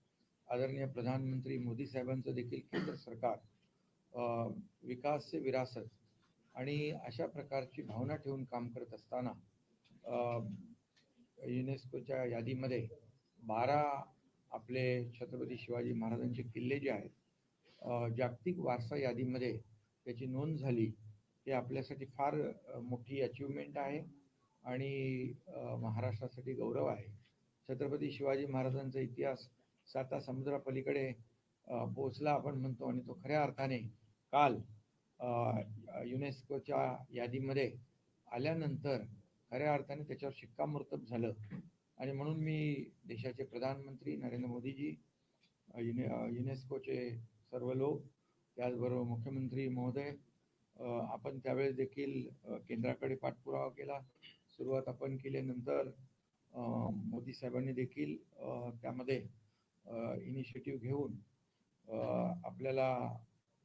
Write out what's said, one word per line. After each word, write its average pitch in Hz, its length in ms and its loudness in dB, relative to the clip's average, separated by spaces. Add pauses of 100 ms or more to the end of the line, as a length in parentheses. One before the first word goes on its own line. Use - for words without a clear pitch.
(500)
आदरणीय 135 360 2
प्रधानमंत्री 131 720 0
मोदी 120 300 -2
साहेबांचं 131 460 0
देखील 123 260 -2
केंद्र - 360 -2
सरकार, 117 440 -2 (720)
अ, 117 340 0 (360)
विकास 139 480 0
से 160 80 0
विरासत 127 480 0 (680)
आणि 147 360 0
अशा 123 340 -4
प्रकारची - 560 -4
भावना 120 340 0
ठेवून 135 280 -2
काम 120 240 -2
करत 120 260 -8
असताना, 123 380 -2 (760)
अ, 120 340 2 (1080)
युनेस्कोच्या 131 760 0
यादीमध्ये 120 640 0 (560)
बारा 135 600 4 (480)
आपले 123 600 2
छत्रपती 123 460 -4
शिवाजी 120 360 0
महाराजांचे 120 500 0
किल्ले 123 360 0
जे 135 100 0
आहेत, 104 200 0 (720)
अ, 120 260 2
जागतिक 123 520 0
वारसा 123 380 2
यादीमध्ये 127 640 2 (440)
त्याची 123 200 -4
नोंद 139 340 0
झाली, 120 280 4 (580)
हे 135 60 0
आपल्यासाठी 131 540 0
फार, 147 460 2 (160)
अ, 131 120 -8
मोठी 123 420 -2
अचिव्हमेंट 139 560 -2
आहे 147 440 -2 (420)
आणि, 131 640 0 (200)
अ, 123 280 -4
महाराष्ट्रासाठी 123 800 -2
गौरव 120 320 2
आहे. 104 220 0 (640)
छत्रपती 143 420 0
शिवाजी 139 340 2
महाराजांचा 131 540 2
इतिहास 131 500 0 (360)
साता 135 340 0
समुद्रापलीकडे, 135 920 0 (540)
अ, 120 180 0
पोहोचला 135 460 2
आपण 143 240 4
म्हणतो 131 300 -2
आणि 127 140 2
तो 123 240 -8
खऱ्या 147 200 6
अर्थाने 135 340 2 (540)
काल, 135 300 8 (580)
अ, 123 80 -2 (800)
युनेस्कोच्या 135 960 0 (100)
यादीमध्ये 131 600 2 (580)
आल्यानंतर 139 720 2 (480)
खऱ्या 147 220 4
अर्थाने 143 300 0
त्याच्यावर 143 340 -4
शिक्कामोर्तब 147 680 -2
झालं 113 300 0 (640)
आणि 135 140 -4
म्हणून 151 280 0
मी 151 460 2 (200)
देशाचे 120 380 -4
प्रधानमंत्री 139 720 -2
नरेंद्र 123 320 -2
मोदीजी, 135 480 -4 (760)
अ, 120 60 -8
युने-, 120 320 2
अ, 117 140 0
युनेस्कोचे 127 920 -2 (340)
सर्व 127 220 0
लोक, 135 280 4 (540)
त्याचबरोबर 123 480 2
मुख्यमंत्री 131 640 0
महोदय, 127 420 0 (720)
अ, 120 40 -6
आपण 120 560 -2
त्यावेळेस 131 360 4
देखील, 131 540 0 (140)
अ, 117 120 -4
केंद्राकडे 127 600 0
पाठपुरावा 135 540 -2
केला. 139 300 -6 (520)
सुरुवात 131 360 0
आपण 135 300 -2
केल्यानंतर, 135 680 0 (680)
अ, 123 80 -6 (280)
मोदी 113 440 -2
साहेबांनी 127 400 -2
देखील, 135 440 -2 (200)
अ, 123 320 -4 (120)
त्यामध्ये, 127 440 0 (600)
अ, 117 300 -4
इनिशिएटिव्ह 131 640 -4
घेऊन, 131 340 0 (720)
अ, 110 100 -4 (460)
आपल्याला 123 760 0 (480)